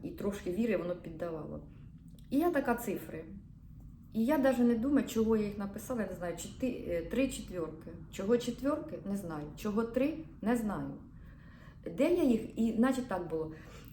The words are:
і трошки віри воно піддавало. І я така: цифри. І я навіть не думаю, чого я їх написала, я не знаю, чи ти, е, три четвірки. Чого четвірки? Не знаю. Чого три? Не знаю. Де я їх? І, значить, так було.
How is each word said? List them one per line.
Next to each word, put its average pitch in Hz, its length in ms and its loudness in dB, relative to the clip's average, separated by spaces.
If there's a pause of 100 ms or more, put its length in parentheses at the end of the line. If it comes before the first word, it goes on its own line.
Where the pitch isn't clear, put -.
і - 80 -8
трошки - 400 -4
віри 214 260 2
воно 175 180 -2
піддавало. 160 680 -6 (720)
І 254 80 4
я 339 120 6
така: 262 240 2
цифри. 165 500 -4 (880)
І 226 120 2
я 285 140 6
навіть 262 200 6
не 240 160 8
думаю, 247 320 4
чого 220 300 4
я 214 80 4
їх 202 140 -4
написала, 220 440 -4
я 190 60 0
не 185 60 -6
знаю, 175 220 -4
чи - 120 -10 (120)
ти, - 280 0
е, 170 140 0
три 233 260 2
четвірки. 165 640 -6 (220)
Чого 214 260 2
четвірки? 254 600 -2 (120)
Не 202 60 0
знаю. 160 300 -6 (100)
Чого 214 260 0
три? 262 360 2 (240)
Не 233 140 4
знаю. 180 340 -2 (1040)
Де 311 180 6
я 349 80 4
їх? - 360 4
І, 226 140 4
значить, 254 360 4
так 180 200 -2
було. 156 240 -2 (400)